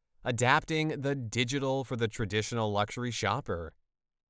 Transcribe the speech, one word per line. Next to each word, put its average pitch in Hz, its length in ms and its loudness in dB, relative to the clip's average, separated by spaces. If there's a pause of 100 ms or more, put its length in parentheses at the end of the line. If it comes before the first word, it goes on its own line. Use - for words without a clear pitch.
(240)
adapting 139 800 2
the 139 120 0
digital 131 680 0
for 127 120 -6
the 113 120 0
traditional 107 640 -2
luxury 104 380 0
shopper." 101 640 -2 (560)